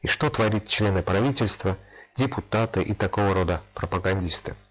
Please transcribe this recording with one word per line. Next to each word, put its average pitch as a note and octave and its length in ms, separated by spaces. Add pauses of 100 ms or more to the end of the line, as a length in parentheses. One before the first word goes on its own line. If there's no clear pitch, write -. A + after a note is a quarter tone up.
и - 60
что - 220
творят G#2+ 380
члены G2 360
правительства, G2 720 (380)
депутаты A2+ 680
и G#2 120
такого G2 400
рода F2 280 (120)
пропагандисты. F2+ 840 (160)